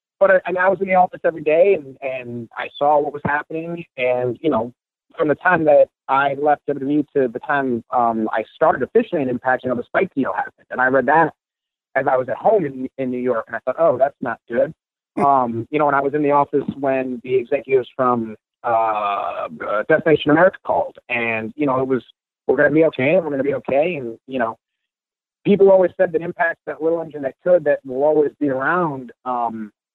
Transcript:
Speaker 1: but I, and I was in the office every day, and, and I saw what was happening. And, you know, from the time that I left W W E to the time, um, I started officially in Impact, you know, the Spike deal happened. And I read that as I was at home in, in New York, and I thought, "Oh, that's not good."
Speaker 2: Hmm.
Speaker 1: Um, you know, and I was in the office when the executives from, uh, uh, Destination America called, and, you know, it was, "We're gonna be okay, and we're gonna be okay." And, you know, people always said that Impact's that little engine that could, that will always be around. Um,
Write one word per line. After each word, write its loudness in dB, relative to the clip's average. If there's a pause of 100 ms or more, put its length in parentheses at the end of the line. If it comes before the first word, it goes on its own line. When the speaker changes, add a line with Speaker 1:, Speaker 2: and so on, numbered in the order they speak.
(180)
Speaker 1:
but 4
I, 4
and -4
I 2
was 0
in -2
the 0
office 2
every -2
day, 4
and, -4
and -8 (100)
I -8
saw 2
what -4
was -12
happening. -6 (140)
And, -2
you -2
know, -2 (440)
from 0
the 2
time 0
that 6 (180)
I 0
left 0
W -6
W 0
E -6 (120)
to 4
the -8
time, -2
um, 0
I -2 (100)
started 2
officially 0
in -2
Impact, -2
you -2
know, -2
the -4
Spike -2
deal -2
happened. -10
And -4
I 2
read 2
that 4 (640)
as -2
I 2
was -4
at -6
home 2
in, -8
in -4
New -4
York, -2
and -10
I -12
thought, -6
"Oh, 2
that's -6
not -6 (100)
good." -2 (420)
Speaker 2:
Hmm. -2
Speaker 1:
Um, 0
you -2
know, 2
and 0
I 0
was -2
in -2
the 0
office 0 (120)
when -4
the -2
executives -2
from, 0 (280)
uh, -2 (180)
uh, -2
Destination 2
America 4
called, -4 (100)
and, -4
you -2
know, 0
it -2
was, -2 (440)
"We're 2
gonna 4
be 4
okay, 0
and 2
we're -6
gonna -2
be -2
okay." -2
And, -10
you -6
know, -4 (880)
people 6
always 6
said 0
that -2
Impact's -4
that -10
little 0
engine -12
that -8
could, 4
that 2
will -2
always 4
be 0
around. -2 (100)
Um, -4 (240)